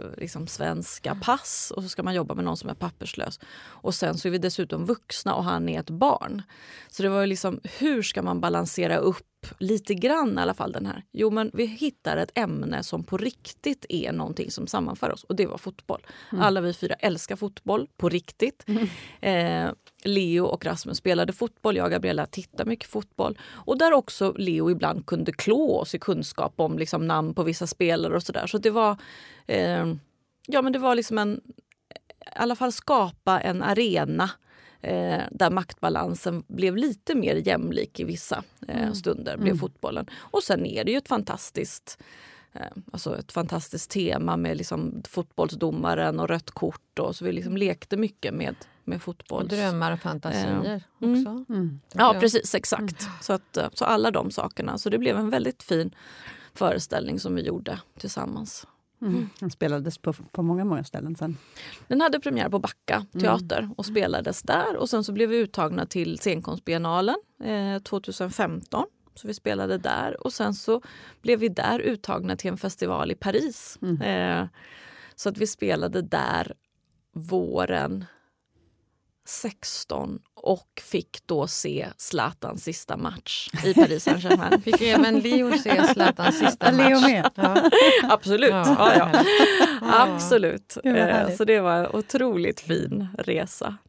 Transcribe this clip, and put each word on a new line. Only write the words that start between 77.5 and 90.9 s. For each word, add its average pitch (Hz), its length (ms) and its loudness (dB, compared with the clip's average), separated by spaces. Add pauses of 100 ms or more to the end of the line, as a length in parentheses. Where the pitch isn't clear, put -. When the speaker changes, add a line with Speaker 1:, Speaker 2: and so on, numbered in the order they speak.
Speaker 1:
sexton - 920 -6 (140)
och - 500 -2
fick - 420 -6
då 147 220 -2
se 143 400 -4 (100)
Zlatans - 640 -4
sista - 340 -6
match - 520 -8 (160)
i 190 80 4
Paris 165 300 8
Saint-Germain. 190 580 4
Speaker 3:
<laughs> - 40 -8
Fick 226 160 -2
även 226 380 6
Leo 247 380 4
se 277 260 4 (100)
Zlatans - 460 4
sista 240 320 4
Speaker 2:
Leo 262 280 8
Speaker 3:
match? 269 120 8
Speaker 2:
med. 190 240 4
Speaker 3:
Ja. 196 340 6 (340)
Speaker 1:
<laughs> - 0 -
Absolut. 220 480 6
Speaker 3:
Ja, 190 280 6
Speaker 1:
Ja, 226 180 8
ja. - 80 6
Speaker 3:
härligt. 208 240 6 (520)
Ja. 226 340 6
Speaker 1:
Absolut. 175 680 2
Speaker 2:
Gud, 254 100 4